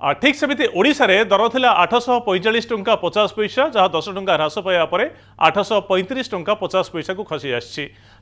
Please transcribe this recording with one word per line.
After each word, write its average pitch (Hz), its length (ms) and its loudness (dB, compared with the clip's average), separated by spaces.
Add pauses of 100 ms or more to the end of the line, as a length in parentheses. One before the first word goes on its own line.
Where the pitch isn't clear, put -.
ଆ, 143 120 2
ଠିକ୍ 262 220 2
ସେମିତି 285 300 -2
ଓଡ଼ିଶାରେ 214 580 2
ଦର 196 240 2
ଥିଲା 254 220 2
ଆଠଶହ 233 500 2
ପଇଁଚାଳିଶ 220 500 0
ଟଙ୍କା 214 260 0
ପଚାଶ 196 420 0
ପଇସା, 220 320 0
ଯାହା 202 180 4
ଦଶ 160 220 -2
ଟଙ୍କା 190 240 -2
ହ୍ରାସ 156 260 0
ପାଇବା 180 260 0
ପରେ 180 200 -2 (340)
ଆଠଶହ 202 400 2
ପଇଁତିରିଶ 190 500 -2
ଟଙ୍କା 185 240 -2
ପଚାଶ 190 380 -2
ପଇସାକୁ 185 320 -8
ଖସି 139 300 -6
ଆସିଛି। 120 300 -8 (380)